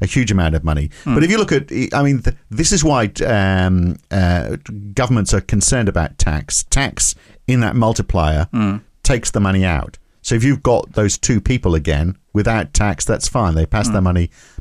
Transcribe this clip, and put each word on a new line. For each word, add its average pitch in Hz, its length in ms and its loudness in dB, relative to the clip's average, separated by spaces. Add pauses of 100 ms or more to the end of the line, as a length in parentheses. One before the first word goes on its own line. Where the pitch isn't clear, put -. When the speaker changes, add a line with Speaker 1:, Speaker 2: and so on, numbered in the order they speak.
Speaker 1:
a - 40 -2
huge 113 260 0
amount 85 220 2
of 80 120 -2
money. 76 240 -2 (160)
Speaker 2:
Mm. 131 100 0
Speaker 1:
But 147 80 2
if 175 80 0
you 220 60 2
look 208 160 0
at, 143 180 -2 (220)
I 143 100 0
mean, 139 180 0
th-, 127 140 -2 (160)
this 139 220 0
is 156 100 0
why, 120 260 2 (160)
um, 92 720 2 (160)
uh, 87 460 0 (360)
governments 117 400 0
are 98 80 2
concerned 113 480 0
about 82 280 -2
tax. - 520 0
Tax - 460 -2 (320)
in 127 140 2
that 107 140 0
multiplier 92 800 0
Speaker 2:
Mm. 107 280 -2 (220)
Speaker 1:
takes 120 280 0
the 117 80 -2
money 95 260 2
out. 82 320 -4 (240)
So - 140 -2
if 113 80 2
you've 139 180 2
got - 320 0
those 104 240 0
two 113 220 0
people 98 340 0
again, 80 420 0 (180)
without 107 400 0
tax, 104 320 0
that's - 220 -2
fine. 95 280 0
They 80 100 2
pass - 240 -2
their 104 120 2
Speaker 2:
Mm. - 20 2
Speaker 1:
money 87 260 2 (320)